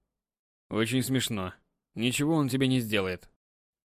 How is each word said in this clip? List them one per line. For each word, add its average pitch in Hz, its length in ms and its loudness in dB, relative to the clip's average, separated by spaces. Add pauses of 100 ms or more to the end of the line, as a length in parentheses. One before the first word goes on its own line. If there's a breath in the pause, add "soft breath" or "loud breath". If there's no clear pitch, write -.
(720)
«Очень 113 320 0
смешно. 117 500 -2 (420)
Ничего 135 400 0
он 147 140 2
тебе 131 180 0
не 131 140 2
сделает». 98 480 -2 (680)